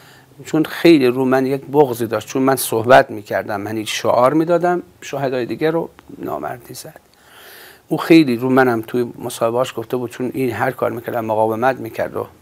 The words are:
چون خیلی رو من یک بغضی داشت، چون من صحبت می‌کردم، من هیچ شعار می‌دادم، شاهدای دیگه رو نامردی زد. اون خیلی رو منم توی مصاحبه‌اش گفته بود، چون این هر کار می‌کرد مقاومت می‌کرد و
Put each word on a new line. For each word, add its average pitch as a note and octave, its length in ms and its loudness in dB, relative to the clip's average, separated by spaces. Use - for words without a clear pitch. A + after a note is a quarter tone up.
چون D#3 200 0
خیلی D3+ 420 4
رو B2+ 180 2
من C3 220 2
یک C3+ 260 -4
بغضی B2 340 2
داشت، G#2+ 220 -4
چون C3+ 140 -2
من C3 140 2
صحبت B2 540 4
می‌کردم، G#2+ 500 -6
من G#2+ 160 -6
هیچ G#2+ 240 -8
شعار A#2+ 320 4
می‌دادم، F3 500 0
شاهدای C3+ 460 -4
دیگه D3+ 240 -2
رو E3 200 -4
نامردی - 560 -10
زد. - 260 -18
اون D#3 100 -4
خیلی D#3 380 6
رو B2+ 140 -2
منم B2+ 320 4
توی A#2+ 360 -4
مصاحبه‌اش B2 580 -4
گفته A#2 200 -6
بود، B2 140 -6
چون B2+ 240 -6
این B2+ 180 -2
هر B2 180 -2
کار A#2+ 200 -2
می‌کرد A#2 260 -8
مقاومت A2 600 0
می‌کرد A2 400 -8
و G#2+ 100 -6